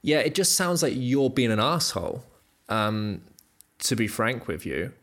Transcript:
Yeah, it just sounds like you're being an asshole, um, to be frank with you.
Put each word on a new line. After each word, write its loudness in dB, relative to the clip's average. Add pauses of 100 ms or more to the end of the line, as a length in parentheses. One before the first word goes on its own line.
Yeah, 2
it 0
just 2
sounds 2
like 0
you're 2
being 2
an 2
asshole, -2 (440)
um, -2 (580)
to 0
be 2
frank -2
with -6
you. -4 (100)